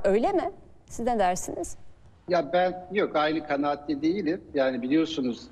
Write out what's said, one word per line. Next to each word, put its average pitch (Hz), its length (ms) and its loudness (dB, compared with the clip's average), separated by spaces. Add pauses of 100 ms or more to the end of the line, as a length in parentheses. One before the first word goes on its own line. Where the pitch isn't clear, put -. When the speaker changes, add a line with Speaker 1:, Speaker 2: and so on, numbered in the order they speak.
Speaker 1:
Öyle 233 280 4
mi? 359 200 0 (380)
Siz 233 160 -6
ne 240 140 2
dersiniz? 185 580 -2 (520)
Speaker 2:
Ya 170 240 2
ben 180 380 2
yok, 190 240 0
aynı 156 320 0
kanaatte 143 540 -2
değilim. 170 400 0 (120)
Yani 131 280 2
biliyorsunuz 131 600 0 (100)